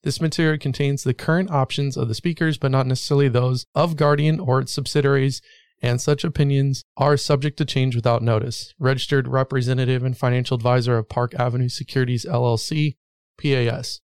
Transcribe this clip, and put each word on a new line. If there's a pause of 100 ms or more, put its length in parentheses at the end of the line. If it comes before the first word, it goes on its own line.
This
material
contains
the
current
options
of
the
speakers,
but
not
necessarily
those
of
Guardian
or
its
subsidiaries, (400)
and
such
opinions (140)
are
subject
to
change
without
notice.
Registered
representative
and
financial
advisor
of
Park
Avenue
Securities,
L
L
C, (420)
P
A
S.